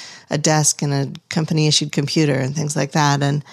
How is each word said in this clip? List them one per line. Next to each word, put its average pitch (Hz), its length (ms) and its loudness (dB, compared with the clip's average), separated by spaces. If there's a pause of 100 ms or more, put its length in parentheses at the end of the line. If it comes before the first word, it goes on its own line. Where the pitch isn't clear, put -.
(300)
a 156 80 0
desk 151 440 2
and 143 100 0
a 139 200 -2 (160)
company 156 380 0
issued 147 260 0
computer 143 420 0
and 135 200 -4
things 151 220 -4
like 147 160 -2
that. 143 300 2
And 143 300 0